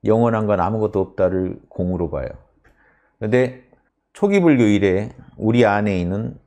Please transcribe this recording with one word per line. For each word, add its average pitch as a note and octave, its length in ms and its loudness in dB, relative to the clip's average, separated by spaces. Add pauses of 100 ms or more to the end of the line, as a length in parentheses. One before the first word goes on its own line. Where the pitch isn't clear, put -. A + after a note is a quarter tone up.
영원한 A2 400 2
건 G#2 140 2
아무것도 G#2 400 -2
없다를 F#2 680 -2
공으로 F2+ 420 -4
봐요. C2+ 180 -8 (920)
근데 B2 420 -2 (520)
초기 G3+ 260 0
불교 D3 220 4
이래 G2+ 480 2 (260)
우리 A2+ 300 2
안에 G2+ 340 0
있는 G#2+ 460 -6